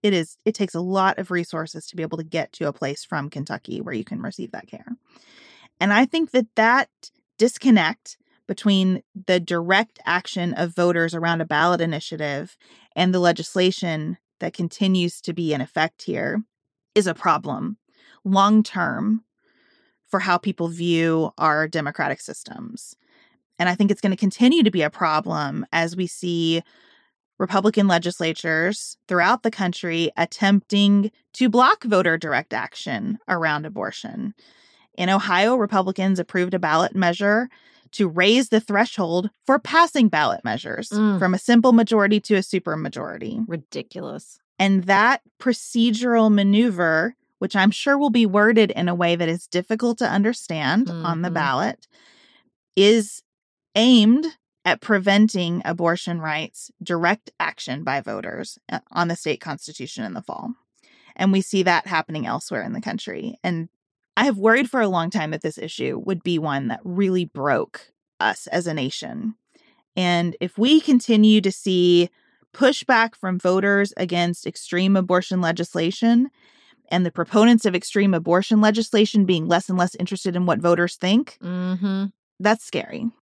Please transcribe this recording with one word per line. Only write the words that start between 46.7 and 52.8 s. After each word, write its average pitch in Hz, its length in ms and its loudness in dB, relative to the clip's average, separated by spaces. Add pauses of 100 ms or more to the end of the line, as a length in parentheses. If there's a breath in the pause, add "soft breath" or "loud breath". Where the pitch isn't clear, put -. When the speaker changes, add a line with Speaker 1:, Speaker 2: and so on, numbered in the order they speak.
Speaker 1:
which 190 180 -4
I'm 196 160 4
sure 285 260 0
will 285 120 2
be 233 140 4
worded 208 460 4
in 175 180 -2
a 175 60 -2
way 175 220 0
that 170 120 0
is 170 200 -4
difficult 220 500 -2
to 233 100 -2
understand 190 840 0
on 170 320 -4
the 180 60 -2
Speaker 2:
Mm-hmm. 170 60 -6
Speaker 1:
ballot, 147 540 -2 (880 soft breath)
is 208 460 4 (520)